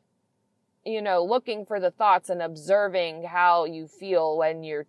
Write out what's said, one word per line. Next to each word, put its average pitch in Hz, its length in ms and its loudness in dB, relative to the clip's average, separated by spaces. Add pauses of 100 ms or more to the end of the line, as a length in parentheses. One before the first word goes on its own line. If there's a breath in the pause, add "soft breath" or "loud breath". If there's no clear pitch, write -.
(840)
you 220 160 -6
know, 185 220 2
looking 214 420 -4
for 208 140 -6
the 180 120 0
thoughts 196 380 2
and 175 120 -4
observing 170 840 -2
how 175 420 4
you 160 220 -8
feel 160 500 0
when 160 260 0
you 151 260 -6